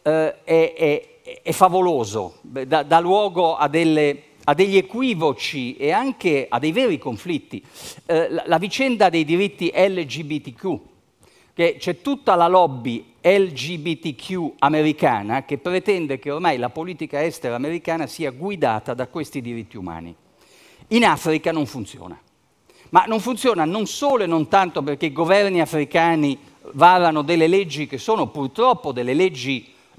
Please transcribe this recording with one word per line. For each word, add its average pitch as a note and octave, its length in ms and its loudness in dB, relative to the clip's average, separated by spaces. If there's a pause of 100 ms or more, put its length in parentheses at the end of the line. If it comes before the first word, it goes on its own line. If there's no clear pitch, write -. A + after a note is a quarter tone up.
eh, D#3 400 0
è, E3 300 4
è, - 680 -4
è - 120 -4
favoloso, D3 880 0
beh, C3 260 -10
dà, D3 160 2
dà D#3 160 4
luogo F3+ 560 0
a D3 120 0
delle, D3+ 560 2 (200)
a D3 100 2
degli F#3+ 240 2
equivoci E3 1000 -2
e C#3+ 140 -2
anche F#3 560 -2
a A#2+ 120 -2
dei D#3 140 -2
veri A3 260 0
conflitti. C3+ 640 -8 (420)
Eh, E3 240 0
la, E3 160 -4
la E3 120 4
vicenda G#3 520 2
dei E3 140 2
diritti F3 500 0
L F#3 320 2
G C#3 180 -10
B D3 180 -6
T B2+ 120 -14
Q, E3+ 260 -6 (720)
che E3+ 260 2
c'è - 220 -6
tutta C#4 340 0
la E3+ 120 6
lobby C3+ 720 0
L G3 280 4
G D#3 320 -10
B D#3 180 -4
T D3+ 160 -8
Q F3 460 -6
americana C#3 840 2
che C#3+ 140 -6
pretende F3+ 640 -2
che D3 100 -10
ormai D#3 280 -2
la A#2+ 120 -2
politica D#3 540 -8
estera C3+ 320 -6
americana D#3+ 500 -6
sia D3+ 240 -8
guidata C#3 640 -2
da B2 140 -6
questi D3+ 340 -10
diritti A#2 340 -12
umani. E2+ 400 -12 (720)
In A#3 140 2
Africa D#3+ 480 0
non D#3 140 -2
funziona. F#2 500 -12 (760)
Ma F#3 140 6
non A3 140 -2
funziona G#3+ 460 0
non G3 220 -2
solo C4+ 360 0
e F3+ 40 -2
non E3 200 0
tanto F3+ 360 2
perché D3 240 -4
i D3+ 40 -8
governi F3+ 480 2
africani D#3 800 0 (360)
varano E3 500 6
delle D#3+ 240 2
leggi E3 400 0
che C3+ 100 -8
sono G#3+ 300 -2
purtroppo D3+ 640 0
delle B2 240 -2
leggi C#3 580 -2 (260)